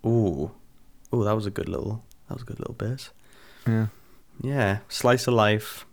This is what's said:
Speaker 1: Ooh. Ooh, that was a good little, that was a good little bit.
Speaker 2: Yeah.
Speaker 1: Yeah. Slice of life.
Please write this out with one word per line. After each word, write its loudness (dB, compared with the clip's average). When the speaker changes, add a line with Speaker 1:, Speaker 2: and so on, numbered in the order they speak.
Speaker 1:
Ooh. 2
Ooh, 2
that 2
was -2
a -4
good -6
little, -6
that -10
was -12
a -14
good -12
little -8
bit. -6
Speaker 2:
Yeah. 2
Speaker 1:
Yeah. 0
Slice 2
of 2
life. 2